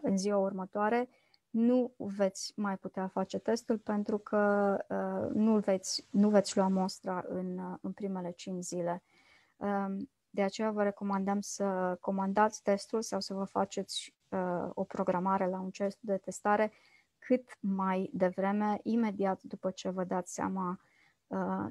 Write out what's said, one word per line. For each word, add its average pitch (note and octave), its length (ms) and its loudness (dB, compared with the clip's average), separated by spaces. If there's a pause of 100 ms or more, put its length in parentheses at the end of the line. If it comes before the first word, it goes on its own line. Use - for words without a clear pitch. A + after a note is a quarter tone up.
în G3 160 0
ziua G3+ 200 2
următoare, G#3 720 0 (400)
nu A#3+ 480 4
veți G3 580 -2
mai G3+ 220 -2
putea - 300 -4
face F#3+ 300 -2
testul A3+ 400 0
pentru G#3 400 -2
că, G3+ 600 2 (120)
uh, F#3+ 460 -2
nu G#3+ 240 4
veți, - 500 0
nu G3+ 200 6
veți G3+ 280 4
lua F#3+ 100 6
mostra F#3+ 600 0
în, F#3 300 -4
uh, F#3 240 -8
în G3 100 -6
primele F#3+ 400 -6
cinci F3+ 320 -8
zile. F3 400 -4 (520)
Um, G3 540 -2 (240)
de G#3 80 0
aceea G#3+ 300 0
vă G#3 120 0
recomandăm G3+ 580 0
să F#3 580 -2
comandați G3 640 2
testul G#3 400 0
sau G3 180 -4
să G3 140 -8
vă F#3+ 100 -4
faceți, - 720 -4 (140)
uh, F3+ 440 -2
o F#3+ 100 -2
programare F#3+ 640 0
la F#3 120 -2
un F#3 100 -6
centru G3+ 320 -4
de G3 160 -2
testare G#3 540 0 (460)
cât - 420 0
mai F#3+ 540 0
devreme, G3 680 0
imediat G3+ 580 0
după - 300 -6
ce - 180 -6
vă F#3 140 -2
dați F3+ 300 -4
seama, F#3 460 -2 (480)
uh, F#3+ 440 -2